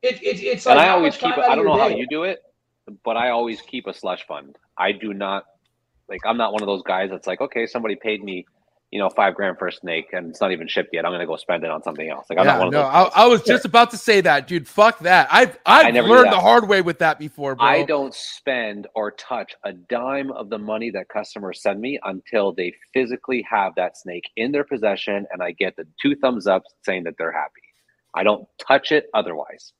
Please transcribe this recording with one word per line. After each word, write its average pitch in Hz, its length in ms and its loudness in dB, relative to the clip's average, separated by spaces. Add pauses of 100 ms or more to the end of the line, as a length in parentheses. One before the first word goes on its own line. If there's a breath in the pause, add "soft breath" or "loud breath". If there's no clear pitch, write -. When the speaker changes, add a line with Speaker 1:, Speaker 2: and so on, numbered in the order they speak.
Speaker 1:
It, 247 200 -4
it, - 220 -4
it's - 220 -4
Speaker 2:
And 254 100 6
Speaker 1:
like, 311 120 6
Speaker 2:
I - 20 4
Speaker 1:
how 359 80 4
Speaker 2:
always 320 160 2
Speaker 1:
much - 80 -10
Speaker 2:
keep - 140 0
Speaker 1:
time - 40 -2
Speaker 2:
a, - 40 0
Speaker 1:
out 127 80 4
Speaker 2:
I - 20 4
Speaker 1:
of - 60 2
Speaker 2:
don't - 80 0
Speaker 1:
your 151 100 2
Speaker 2:
know 135 60 4
how - 40 2
Speaker 1:
day? 113 120 -2
Speaker 2:
you 127 80 -8
do 156 160 -6
it, 185 200 -6 (640)
but 113 100 -2
I 123 140 0
always 117 320 -4
keep - 260 -12
a 95 60 -10
slush - 340 -10
fund. 71 300 -14 (200)
I 95 140 -2
do 104 220 -8
not, 98 320 -6 (640)
like, 95 160 -12
I'm 113 100 0
not 113 160 -2
one 107 100 -4
of 101 60 -6
those 98 160 -4
guys 95 280 -2
that's 90 160 -12
like, 92 120 -6
Okay, 123 260 -6
somebody 113 300 -6
paid 104 300 -6
me 92 200 -10 (500)
you 104 60 -2
know, 95 80 0
five 95 260 0
grand 95 240 -6
for 90 80 -4
a 85 60 -8
snake 82 400 -8
and 87 160 -8
it's 82 100 -18
not 95 140 -2
even 82 160 -10
shipped 90 240 -4
yet. 82 120 -4
I'm 80 60 -2
gonna 87 140 -6
go 80 100 -6
spend 85 300 -6
it 80 40 -6
on 78 140 -8
something 78 260 -10
else. 69 200 -12
Like, 82 100 -2
I'm - 60 4
not 143 80 6
Speaker 3:
Yeah, - 60 0
Speaker 2:
one 92 80 0
of - 60 -2
Speaker 3:
no, 147 100 2
Speaker 2:
those 135 100 -2
Speaker 3:
I, 175 100 6
Speaker 2:
guys. 185 100 0
Speaker 3:
I 214 140 6
was 240 160 6
just 240 220 0
about 233 260 4
to 220 60 -14
say 208 240 2
that, 147 260 2
dude. 165 220 -6
Fuck 220 300 4
that. 165 300 4
I've, 247 360 4
I've 247 220 8
Speaker 2:
I 233 40 2
never 233 160 4
do 226 60 8
Speaker 3:
learned 247 140 10
Speaker 2:
that. 196 80 4
Speaker 3:
the 185 40 4
hard 214 300 6
way 196 120 4
with 170 180 -4
that 156 200 0
before, 143 360 -8
bro. 120 100 0
Speaker 2:
I 147 180 4
don't 139 300 -2
spend 107 800 -6
or 107 160 -4
touch - 420 -10 (120)
a 101 80 -6
dime 127 580 -6
of 107 180 -12
the 110 80 -6
money 107 340 -6
that 95 180 -8
customers 101 520 -10
send 101 200 -4
me 139 240 -8
until 95 480 -4
they 87 200 -6 (200)
physically 123 560 -4
have 98 260 -2
that 90 220 -4
snake 87 260 -14 (140)
in 127 160 -4
their 143 100 -2
possession 101 680 -4
and 90 100 -8
I 87 80 -6
get 92 240 -4
the 80 100 -14 (160)
two 143 140 0
thumbs 123 320 -2
up 95 160 2 (220)
saying 92 180 -4
that 82 140 -10
they're 82 160 -6
happy. 78 180 -6 (640)
I 98 100 -4
don't 104 240 0 (180)
touch 139 280 2
it 147 200 0
otherwise. 85 680 -6